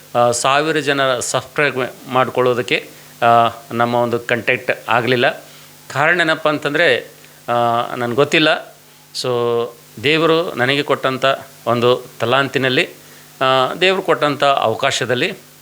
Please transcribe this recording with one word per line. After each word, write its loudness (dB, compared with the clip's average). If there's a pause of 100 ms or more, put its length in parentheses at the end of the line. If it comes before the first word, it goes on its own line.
(160)
ಆ, 4
ಸಾವಿರ 0
ಜನ 0
ಸಬ್ಸ್ಕ್ರೈಬ್ -4
ಮಾಡ್ಕೊಳ್ಳೋದಕ್ಕೆ, 0 (320)
ಆ, 2 (460)
ನಮ್ಮ 0
ಒಂದು 0
ಕಾಂಟ್ಯಾಕ್ಟ್ -2 (180)
ಆಗಲಿಲ್ಲ. 2 (640)
ಕಾರಣ 0
ಏನಪ್ಪ 0
ಅಂತಂದರೆ, 0 (380)
ಆ, 0
ನನಗೆ -4
ಗೊತ್ತಿಲ್ಲ. 0 (460)
So, -2 (380)
ದೇವರು 2
ನನಗೆ 0
ಕೊಟ್ಟಂಥ -2 (420)
ಒಂದು 2 (140)
ತಲಾಂತಿನಲ್ಲಿ, 0 (520)
ಆ, 2
ದೇವರು 0
ಕೊಟ್ಟಂಥ 0
ಅವಕಾಶದಲ್ಲಿ, 0 (340)